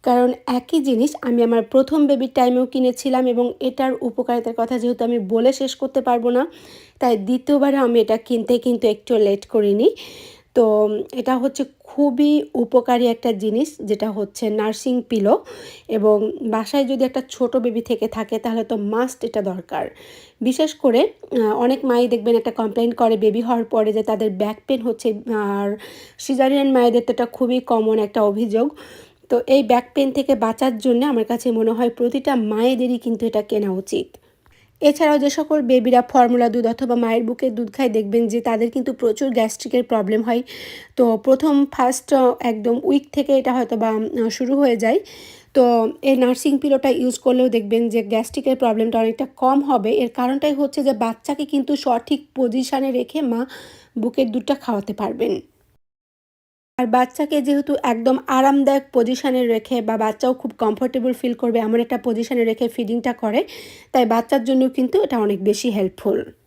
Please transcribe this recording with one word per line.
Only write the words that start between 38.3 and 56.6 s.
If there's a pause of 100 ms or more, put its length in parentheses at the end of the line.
তাদের
কিন্তু
প্রচুর
গ্যাস্ট্রিকের
প্রবলেম
হয়। (540)
তো
প্রথম
ফার্স্ট,
আহ,
একদম
উইক
থেকে
এটা
হয়তো
বা,
আহ,
শুরু
হয়ে
যায়। (560)
তো (100)
এই
নার্সিং
পিলোটা
ইউজ
করলেও
দেখবেন
যে
গ্যাস্ট্রিকের
প্রবলেমটা
অনেকটা (100)
কম
হবে।
এর
কারণটাই
হচ্ছে
যে
বাচ্চাকে
কিন্তু
সঠিক (140)
পজিশনে
রেখে
মা (580)
বুকের
দুধটা
খাওয়াতে
পারবেন। (1400)